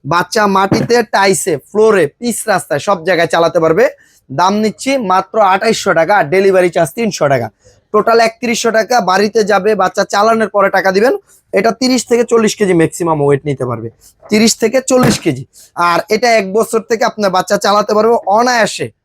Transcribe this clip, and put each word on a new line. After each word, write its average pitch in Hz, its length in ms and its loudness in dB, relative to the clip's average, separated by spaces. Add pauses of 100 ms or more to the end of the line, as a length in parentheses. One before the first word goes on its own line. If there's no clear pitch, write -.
বাচ্চা 175 380 0 (120)
মাটিতে, 196 400 0 (180)
টাইসে, 196 400 0 (160)
ফ্লোরে, 214 340 2 (160)
পিচ 240 180 -4 (140)
রাস্তায় 160 360 -2
সব 196 100 0 (100)
জায়গায় 170 260 0
চালাতে 170 300 0
পারবে। 160 220 2 (440)
দাম 175 240 0 (100)
নিচ্ছি 220 280 -4 (200)
মাত্র 185 240 -2 (180)
আঠাইশশো 208 460 -2
টাকা, 165 200 2
আর 170 140 0
ডেলিভারি 190 420 2
চার্জ 170 220 0
তিনশো 214 360 -2
টাকা। 120 140 -2 (460)
টোটাল 226 340 2
একত্রিশশো 233 500 -4
টাকা, 220 180 -2 (140)
বাড়িতে 202 300 0 (120)
যাবে, 190 200 0 (100)
বাচ্চা 185 220 -2 (100)
চালানোর 220 420 0
পরে 196 200 2
টাকা 190 200 2
দিবেন। 233 180 2 (400)
এটা 226 260 0
তিরিশ 254 300 0
থেকে 240 220 2
চল্লিশ 226 280 2
কেজি 185 220 0
ম্যাক্সিমাম 160 400 -2
ওয়েট 143 280 2
নিতে 131 200 -6
পারবে, 113 200 -8 (340)
তিরিশ 220 280 0 (100)
থেকে 233 160 0 (120)
চল্লিশ 247 340 2
কেজি। 135 200 -4 (320)
আর 170 240 0 (160)
এটা 240 120 -2 (120)
এক 196 60 -2 (120)
বছর 220 320 -2
থেকে 233 220 -2
আপনার 202 240 -4
বাচ্চা 185 300 -2
চালাতে 208 320 0
পারবে 226 180 2 (220)
অনায়াসে 233 500 -2 (180)